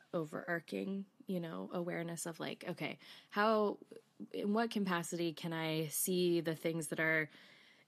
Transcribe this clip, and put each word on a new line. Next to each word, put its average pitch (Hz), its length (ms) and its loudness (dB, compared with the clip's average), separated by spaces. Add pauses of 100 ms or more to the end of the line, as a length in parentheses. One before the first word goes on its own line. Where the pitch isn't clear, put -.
(140)
overarching, 180 920 -2 (200)
you 185 140 -2
know, 175 340 -6
awareness 170 520 -4
of, 160 140 -6
like, - 300 -6
okay, 165 300 -4 (300)
how, 214 480 4 (560)
in 190 200 2
what 233 160 2
capacity 170 640 0
can 165 200 -4
I 160 340 0
see 175 540 4
the 160 140 0
things 160 320 -2
that 156 120 -2
are 160 300 4 (580)